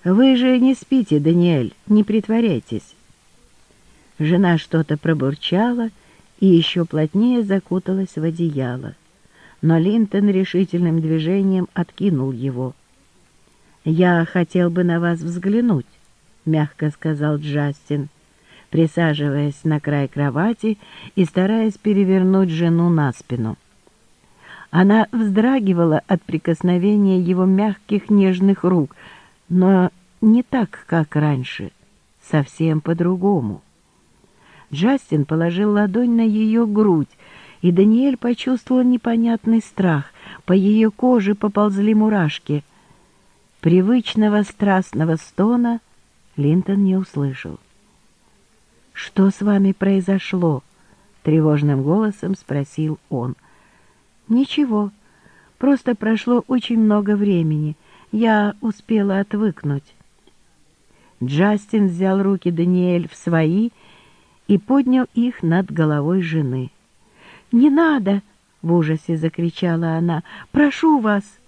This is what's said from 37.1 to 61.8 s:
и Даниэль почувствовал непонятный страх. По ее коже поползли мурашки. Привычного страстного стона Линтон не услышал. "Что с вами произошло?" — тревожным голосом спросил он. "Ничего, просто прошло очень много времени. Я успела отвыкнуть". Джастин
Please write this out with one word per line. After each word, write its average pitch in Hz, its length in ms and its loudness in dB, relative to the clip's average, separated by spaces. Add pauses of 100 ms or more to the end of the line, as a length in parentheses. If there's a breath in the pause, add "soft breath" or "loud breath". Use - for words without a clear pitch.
и 180 80 2
Даниэль 220 460 2
почувствовал 254 680 -2
непонятный 233 800 0
страх. 165 460 -2 (380 loud breath)
По - 80 0
ее 208 380 4
коже 214 460 2
поползли 208 580 0
мурашки. 190 720 0 (960 soft breath)
Привычного 208 840 2
страстного 185 720 -2
стона 233 640 -2 (560)
Линтон 185 480 0
не 190 120 0
услышал. 139 600 -8 (1300)
"Что - 380 0
с - 100 -12
вами 196 320 0
произошло?" — 185 880 -2 (600 soft breath)
тревожным 147 600 0
голосом 196 540 -2
спросил 147 600 -8 (100)
он. 123 260 -6 (920 soft breath)
"Ничего, 226 600 0 (680 soft breath)
просто 254 360 0
прошло 226 540 -2
очень 240 300 -2
много 208 380 2
времени. 160 600 -2 (360 soft breath)
Я 214 480 0
успела 202 600 -2
отвыкнуть". 190 720 -4 (1300 soft breath)
Джастин 202 680 0